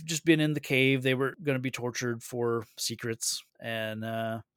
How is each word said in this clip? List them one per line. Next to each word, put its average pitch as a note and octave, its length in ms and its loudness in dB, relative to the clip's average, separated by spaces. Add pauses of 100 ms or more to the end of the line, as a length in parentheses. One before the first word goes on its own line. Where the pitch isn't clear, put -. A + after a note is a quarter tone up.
just D#3+ 200 -4
been D#3+ 140 6
in D3+ 140 2
the D3 60 -2
cave. C3 440 4
They C3 100 4
were C3 280 0
gonna C#3 180 0
be B2+ 120 -2
tortured A#2+ 520 -4
for A#2 420 -2 (120)
secrets. - 640 -4 (160)
And, A2 440 -6
uh, A2+ 360 -4 (180)